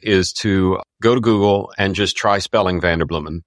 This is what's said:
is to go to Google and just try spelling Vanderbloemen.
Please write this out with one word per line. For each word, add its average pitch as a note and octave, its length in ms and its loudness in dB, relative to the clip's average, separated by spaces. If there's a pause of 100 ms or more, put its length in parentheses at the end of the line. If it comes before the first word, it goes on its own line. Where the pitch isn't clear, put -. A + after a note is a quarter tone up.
is F#2+ 300 2
to F#2+ 460 0 (220)
go A#2 140 4
to B2 60 0
Google G2+ 560 2
and G2 180 0
just G2 200 -2
try G2+ 240 0
spelling F#2 400 0
Vanderbloemen. E2 680 -4